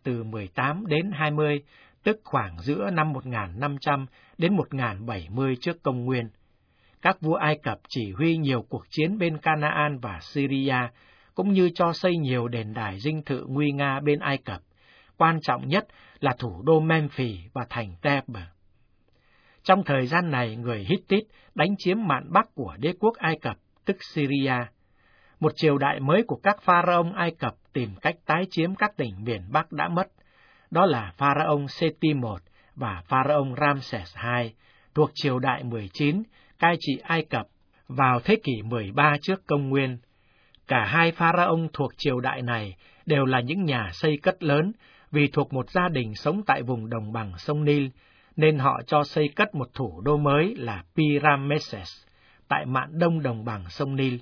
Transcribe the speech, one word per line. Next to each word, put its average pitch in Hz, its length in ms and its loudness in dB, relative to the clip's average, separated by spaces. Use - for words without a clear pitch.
từ 120 220 -4
mười 107 240 -8
tám 147 380 -4
đến 170 280 0
hai 151 160 -2
mươi, 151 320 0
tức 214 220 0
khoảng 98 340 -4
giữa 160 320 -2
năm 156 220 0
một 131 140 -8
nghìn 104 340 -6
năm 143 200 -2
trăm 139 260 -2
đến 180 180 2
một 147 180 -2
nghìn 117 320 -4
bảy 92 240 -8
mươi 131 300 0
trước 170 220 -6
công 127 220 -2
nguyên. 123 240 -2
Các 185 180 2
vua 160 140 2
Ai 151 280 0
Cập 110 160 -4
chỉ 107 240 -6
huy 165 240 2
nhiều 135 320 0
cuộc 120 220 -8
chiến 170 280 0
bên 165 200 0
Canaan 147 600 0
và 104 220 -8
Syria, 135 680 -2
cũng 196 180 0
như 180 220 6
cho 170 180 2
xây 175 240 0
nhiều 127 320 0
đền 110 260 -6
đài 101 260 -6
dinh 151 240 -4
thự - 240 -4
nguy 143 240 0
nga 139 280 -2
bên 147 180 2
Ai 139 200 -2
Cập. 98 220 -12
Quan 165 260 4
trọng 131 260 -2
nhất 165 180 0
là 143 180 0
thủ 95 240 -8
đô 156 180 6
Memphis 143 580 0
và 120 180 -6
thành 104 320 -8
Thebe. 131 380 -2
Trong 190 220 4
thời 131 220 2
gian 170 240 0
này, 120 260 -2
người 117 220 -4
Hittite 190 480 0
đánh 196 240 2
chiếm 185 280 0
mạn 139 260 -2
Bắc 208 220 2
của 98 240 -8
đế 151 220 0
quốc 226 160 2
Ai 160 260 -2
Cập, 113 140 -6
tức 190 120 0
Syria. 135 400 0
Một 156 160 2
triều 147 220 4
đại 139 220 0
mới 156 260 4
của - 160 -4
các 202 200 2
pharaoh 175 520 4
Ai 170 160 -2
Cập 127 240 -4
tìm 120 180 -4
cách 165 140 -2
tái 170 240 2
chiếm 175 240 0
các 208 220 -2
tỉnh 107 280 -6
miền 110 180 -4
Bắc 156 200 0
đã 151 160 -2
mất. 175 200 -2
Đó 175 160 4
là 113 300 0
pharaoh 143 540 2
Seti 156 440 0
một 113 260 -4
và 101 340 -6
pharaoh 135 520 2
Ramses 135 560 -2
hai, 120 380 -4
thuộc 151 200 4
triều 131 240 0
đại 127 260 -2
mười 113 280 -6
chín, 151 300 0
cai 170 220 4
trị 135 220 -2
Ai 165 220 -2
Cập 117 220 -4
vào 127 320 4
thế 208 240 4
kỷ 117 200 -2
mười 110 280 -4
ba 147 300 4
trước 190 240 -4
công 143 220 0
nguyên. 131 300 0
Cả 120 160 2
hai 165 280 4
pharaoh 165 480 4
thuộc - 240 -2
triều 127 240 0
đại 127 220 -4
này 110 340 -4
đều 143 180 4
là 131 160 4
những 165 240 -2
nhà 120 280 0
xây 151 300 0
cất - 200 0
lớn, 156 300 2
vì 143 220 4
thuộc 143 200 0
một 127 180 -4
gia 180 180 2
đình 123 260 -2
sống 180 320 -2
tại - 160 2
vùng 117 280 -4
đồng 110 220 -6
bằng 107 260 -6
sông 151 260 -2
Nil, 147 220 4
nên 156 220 4
họ 131 280 2
cho 147 180 4
xây 151 320 0
cất 202 180 0
một 131 200 -4
thủ 90 260 -6
đô 147 160 2
mới 147 400 2
là 110 260 -8
Pi-Ramesses, 143 1080 0
tại 143 180 0
mạn 139 320 -4
đông 170 240 2
đồng 113 220 -4
bằng 107 240 -6
sông 135 280 -4
Nil. 135 260 0